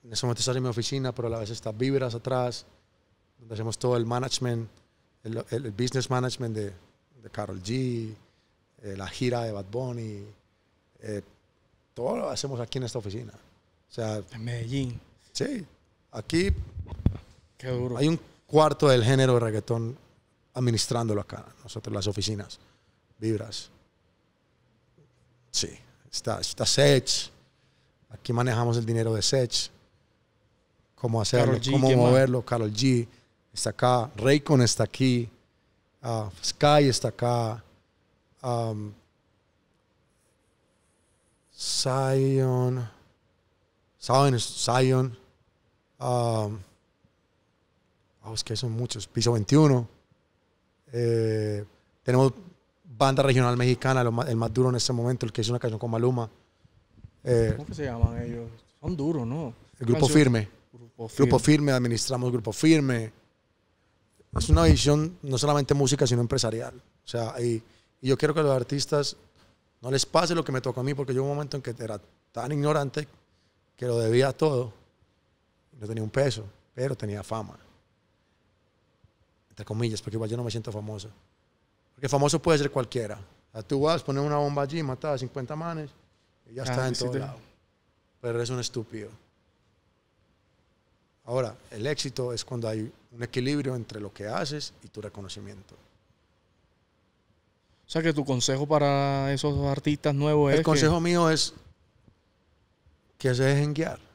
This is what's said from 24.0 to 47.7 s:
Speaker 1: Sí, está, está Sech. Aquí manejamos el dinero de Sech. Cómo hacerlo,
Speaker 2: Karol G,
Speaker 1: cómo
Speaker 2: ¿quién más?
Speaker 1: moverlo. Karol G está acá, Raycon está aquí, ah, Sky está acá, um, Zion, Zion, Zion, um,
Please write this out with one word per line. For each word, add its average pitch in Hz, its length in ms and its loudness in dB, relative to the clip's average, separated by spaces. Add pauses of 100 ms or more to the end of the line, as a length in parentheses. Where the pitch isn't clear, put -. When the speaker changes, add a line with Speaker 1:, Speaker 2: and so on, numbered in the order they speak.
Speaker 1:
Sí, - 180 -4 (420)
está, 104 280 -6
está - 260 -6
Sech. - 640 4 (800)
Aquí - 240 -6
manejamos 120 440 2
el 117 80 -2
dinero 113 280 0
de 107 80 -2
Sech. - 480 0 (1300)
Cómo 113 260 -2
hacerlo, 113 320 4
Speaker 2:
Karol 117 80 0
G, 127 100 -2
Speaker 1:
cómo 131 160 6
Speaker 2:
¿quién 131 120 8
más? 120 100 8
Speaker 1:
moverlo. 127 360 4
Karol 110 260 0
G 117 360 2 (460)
está - 180 -4
acá, 123 440 2
Raycon 135 460 4
está 117 220 4
aquí, 120 440 0 (760)
ah, 110 260 -4 (140)
Sky 147 440 4
está 120 220 0
acá, 117 520 -2 (840)
um, 110 500 -4 (2750)
Zion, 131 1300 0 (1120)
Zion, 131 380 4
Zion, 127 760 0 (840)
um, 117 580 -2 (1700)